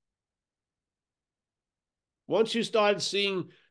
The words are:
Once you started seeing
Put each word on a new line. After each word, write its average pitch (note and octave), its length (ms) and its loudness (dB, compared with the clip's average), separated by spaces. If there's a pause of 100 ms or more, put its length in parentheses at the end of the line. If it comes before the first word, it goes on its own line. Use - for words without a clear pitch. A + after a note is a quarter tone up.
(2250)
Once G#3 280 0
you A3+ 80 0
started G#3 380 2
seeing G3 480 -2 (220)